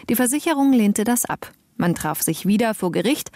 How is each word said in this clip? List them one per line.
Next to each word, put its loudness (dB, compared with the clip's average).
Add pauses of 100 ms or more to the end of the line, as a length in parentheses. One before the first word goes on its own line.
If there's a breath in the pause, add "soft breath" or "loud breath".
Die 0
Versicherung 2
lehnte 4
das 0
ab. -8 (240)
Man 0
traf -6
sich -4
wieder 2
vor -4
Gericht -2